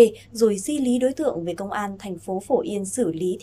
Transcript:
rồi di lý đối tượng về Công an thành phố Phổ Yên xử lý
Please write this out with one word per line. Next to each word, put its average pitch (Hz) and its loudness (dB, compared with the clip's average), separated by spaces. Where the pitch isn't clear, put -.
rồi 214 2
di 294 -2
lý 247 2
đối 254 2
tượng 262 -2
về 170 -4
Công 196 -8
an 202 -6
thành 190 -8
phố 190 -6
Phổ 247 0
Yên 202 -4
xử 190 -2
lý 180 -2